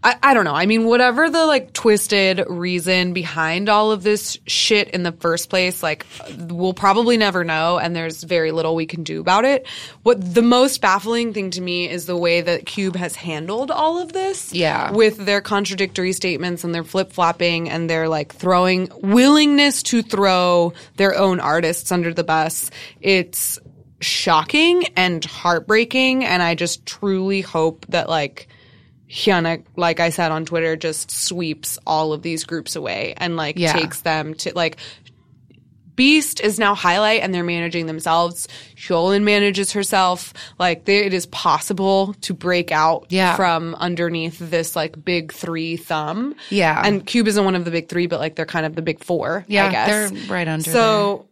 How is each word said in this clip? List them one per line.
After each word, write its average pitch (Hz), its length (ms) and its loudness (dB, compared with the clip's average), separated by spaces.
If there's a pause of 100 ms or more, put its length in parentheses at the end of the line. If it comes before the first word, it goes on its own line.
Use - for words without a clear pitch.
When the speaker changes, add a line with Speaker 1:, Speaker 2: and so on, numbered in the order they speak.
Speaker 1:
I, 240 180 4
I 269 140 6
don't 208 100 4
know. 151 80 0
I 165 140 2
mean, 226 180 2
whatever 247 420 4
the, 330 200 2
like, 269 260 0
twisted 196 760 2
reason 180 640 0
behind 165 540 -2
all 214 240 4
of 202 120 -2
this 208 420 0
shit - 460 2
in 185 100 -4
the 170 100 -2
first 170 380 -4
place, 180 320 -2
like, - 240 -4 (320)
we'll 175 380 -4
probably 226 420 4
never 190 260 2
know, 165 360 0
and 170 160 -2
there's 165 280 -6
very 160 280 0
little 160 240 0
we 165 100 -2
can 165 180 -10
do 160 160 -8
about 185 240 2
it. 269 220 2 (380)
What 196 320 2
the 233 80 6
most 247 380 4
baffling 220 520 0
thing 190 160 -4
to 180 120 -8
me 175 280 -4
is 170 160 -8
the 175 100 -6
way 170 260 2
that 170 260 -2
Cube 190 280 -2
has 175 200 -4
handled 180 560 -6
all 320 280 0
of 349 140 -8
this. 381 400 -6
Speaker 2:
Yeah. 170 380 0
Speaker 1:
With 214 340 4
their 202 160 2
contradictory 190 720 -2
statements 175 500 -4
and 170 120 -4
their 165 80 -4
flip-flopping 170 840 -2
and 165 220 -4
their, 160 180 0
like, 156 280 -4
throwing, 185 540 2 (120)
willingness 285 840 4
to 233 200 0
throw 180 680 2 (240)
their 196 200 2
own 190 220 2
artists 165 520 0
under 170 220 0
the 170 100 -2
bus. 160 460 -2 (320)
It's - 560 0 (420)
shocking 311 840 2 (100)
and 175 300 0
heartbreaking, 233 1000 0
and 180 200 2
I 170 100 0
just 170 320 -4
truly 190 560 -2
hope 165 480 -2
that, 170 180 -2
like, 156 400 -4 (600)
Hyuna, 165 540 0 (140)
like 170 240 2
I 170 80 2
said 160 240 0
on 160 100 -4
Twitter, 165 320 -2
just 156 360 -6
sweeps - 760 -6
all 156 240 0
of 151 120 -6
these 165 200 -6
groups - 320 -8
away 113 400 -6
and, 170 220 -4
like, 151 200 -4
Speaker 2:
Yeah. 170 140 0
Speaker 1:
takes 160 300 -2
them 156 320 -2
to, 156 200 -8
like, 165 220 -2 (1200)
Beast 294 460 2
is 208 180 0
now 208 160 2
Highlight 208 480 2
and 190 100 -2
they're 175 100 -2
managing 170 440 -4
themselves. 165 600 -2 (280)
Hyolyn 190 480 0
manages 202 480 2
herself. 190 600 0 (280)
Like, 170 260 0
they, 202 200 4
it 190 80 -2
is 180 120 -2
possible 196 960 0
to 180 140 -6
break 175 360 -2
out 156 380 2
Speaker 2:
Yeah. 185 260 2
Speaker 1:
from 165 440 0
underneath 170 600 -4
this, 165 360 -4
like, 156 280 -6
big 165 300 -4
three 165 420 -8
thumb. 170 600 -6 (160)
Speaker 2:
Yeah. 170 340 2
Speaker 1:
And 202 180 0
Cube 233 260 2
isn't 202 140 2
one 190 120 2
of 175 100 -2
the 170 60 -6
big 165 160 -4
three, 175 180 -2
but, 170 140 -4
like, 156 160 -4
they're 160 100 -4
kind 160 200 -4
of 156 100 -6
the 160 80 -6
big 160 200 -6
four, 170 440 -2
I 202 40 -8
Speaker 2:
Yeah, 196 200 2
Speaker 1:
guess. 120 180 0 (220)
Speaker 2:
they're 190 160 -12
right 180 200 -4
under 160 220 -4
Speaker 1:
So 208 640 2